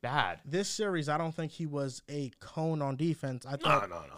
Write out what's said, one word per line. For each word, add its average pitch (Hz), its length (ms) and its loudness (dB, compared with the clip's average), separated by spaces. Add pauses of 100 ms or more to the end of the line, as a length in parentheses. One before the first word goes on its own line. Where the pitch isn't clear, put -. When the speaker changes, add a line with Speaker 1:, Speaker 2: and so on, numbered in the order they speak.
Speaker 1:
bad. 120 420 2
Speaker 2:
This 180 240 0
series, 185 400 0
I 151 100 2
don't 165 160 0
think 160 200 -4
he 170 140 -4
was 139 420 -2
a 143 220 -4 (100)
cone 160 400 0
on 135 160 0
defense. 139 480 0
I 131 60 -8
Speaker 3:
No, 143 80 -2
Speaker 2:
thought 190 300 4
Speaker 3:
no, 170 60 -6
no, 165 80 -6 (140)